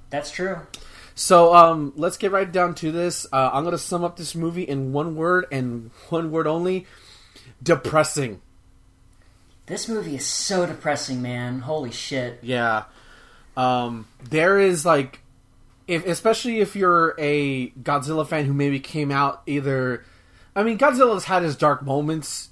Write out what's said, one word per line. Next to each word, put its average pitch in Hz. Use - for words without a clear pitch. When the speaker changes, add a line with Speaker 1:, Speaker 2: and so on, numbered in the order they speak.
Speaker 1:
That's 143
true. 185
Speaker 2:
So, 175
um, 160
let's 165
get 196
right 190
down 175
to 156
this. 170
Uh, 131
I'm 139
gonna 170
sum 175
up 175
this 165
movie 170
in 135
one 156
word 180
and 120
one 165
word 156
only. 175
Depressing. 143
Speaker 1:
This 202
movie 190
is 127
so 185
depressing, 143
man. 123
Holy 135
shit. 123
Speaker 2:
Yeah. 117
Um, 120
there 156
is, 180
like, 160
if, 170
especially 226
if 190
you're 175
a 143
Godzilla 143
fan 151
who 139
maybe 139
came 143
out 143
either, 131
I 202
mean, 226
Godzilla's 247
had 185
his 151
dark 139
moments, 147